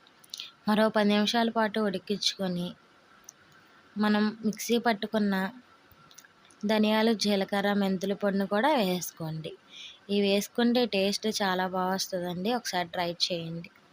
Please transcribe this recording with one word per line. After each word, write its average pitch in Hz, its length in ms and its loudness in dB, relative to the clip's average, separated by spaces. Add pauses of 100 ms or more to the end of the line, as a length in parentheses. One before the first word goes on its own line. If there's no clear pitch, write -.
(640)
మరో 214 260 4
పది 208 200 4
నిమిషాల 214 400 2
పాటు 220 300 0
ఉడికించుకొని 185 880 -4 (1300)
మనం 208 280 2 (180)
మిక్సీ 226 380 -2
పట్టుకున్న 214 560 0 (1300)
ధనియాలు, 214 500 4
జీలకర్ర, 202 600 0
మెంతుల 196 400 0
పొడిని 196 340 0
కూడా 220 300 2
వేసుకోండి. 165 760 -4 (560)
ఇవి 202 140 2
వేసుకుంటే 233 640 2
టేస్ట్ 202 480 0
చాలా 185 340 0
బాగా 185 260 0
వస్తుందండి. 180 600 -4
ఒకసారి 180 360 -4
ట్రై 175 200 -4 (120)
చేయండి. 165 500 -6 (220)